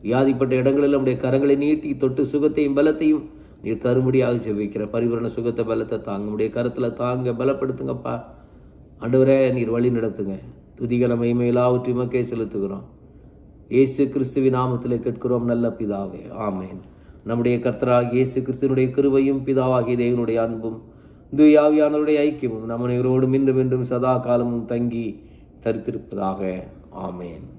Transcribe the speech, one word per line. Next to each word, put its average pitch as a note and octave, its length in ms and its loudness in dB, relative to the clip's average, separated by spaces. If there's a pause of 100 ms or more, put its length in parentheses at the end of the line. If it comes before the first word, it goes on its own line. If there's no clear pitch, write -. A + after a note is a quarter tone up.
வியாதிப்பட்ட C3 540 2
இடங்களில் C#3 340 2
நம்முடைய C3 320 2
கரங்களை C3+ 360 2
நீட்டி D3 400 -2
தொட்டு C3 280 0
சுகத்தையும் C#3+ 500 0
பலத்தையும் D3+ 480 2 (400)
நீர் A2 140 -4
தரும்படியாக B2+ 580 2
ஜெபிக்கிற G#2 540 -4
பரிபூரண A#2 400 -2
சுகத்தை, A#2 360 -4
பலத்தை A2 360 -4
தாங்க. G2+ 280 -6
உம்முடைய G#2+ 180 -2
கரத்துல A#2+ 460 -2
தாங்க, B2 380 -4
பலப்படுத்துங்கப்பா. B2+ 920 -4 (760)
ஆண்டவரே, C3 540 4
நீர் A#2+ 160 -2
வழி A#2+ 200 2
நடத்துங்க. G#2 500 -4 (380)
துதிகன A#2+ 400 0
மகிமை A#2+ 300 0
எல்லாவற்றையும் B2 560 2
உமக்கே B2 180 -2
செலுத்துகிறோம். G#2 640 -6 (840)
இயேசு C3+ 400 2
கிறிஸ்துவின் C3 460 0
நாமத்திலே B2 440 -2
கேட்கிறோம் A#2+ 460 -2
நல்ல A#2+ 220 0
பிதாவே, G2 560 -6 (160)
ஆமென். F#2+ 420 -8 (420)
நம்முடைய A#2+ 340 0
கர்த்தராகிய B2 560 2
இயேசு C3 280 0
கிறிஸ்துவினுடைய C3 480 0
கிருபையும் C3+ 560 2
பிதாவாகிய B2+ 500 2
தேவனுடைய A#2+ 400 0
அன்பும் A2+ 460 -4 (540)
தூய D3+ 260 8
ஆவியானவருடைய D3+ 580 4
ஐக்கியமும் B2+ 460 -2
நம் A#2 220 -4
அனைவரோடும் B2+ 460 2
இன்றும் C3+ 240 2
என்றும் B2+ 280 0
சதா B2+ 320 0
காலமும் A#2+ 480 0
தங்கி A#2+ 580 -4 (400)
தரித்திருப்பதாக, G2 1000 -4 (320)
ஆமென். F2 500 -12 (140)